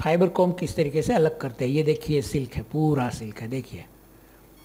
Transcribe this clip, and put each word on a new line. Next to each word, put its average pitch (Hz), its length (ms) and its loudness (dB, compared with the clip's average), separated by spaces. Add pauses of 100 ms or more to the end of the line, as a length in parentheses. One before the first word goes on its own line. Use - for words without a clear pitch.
fiber 175 280 4
को 180 160 2
हम 180 80 2
किस 170 240 -4
तरीके 151 260 0
से 247 120 0
अलग 160 240 4
करते 135 260 -6
हैं। 123 80 0
ये 151 100 2
देखिए 151 400 0
silk 135 320 -4
है, - 80 -6
पूरा 151 480 0
silk 110 300 -10
है, 113 80 -8
देखिए 113 360 -8 (800)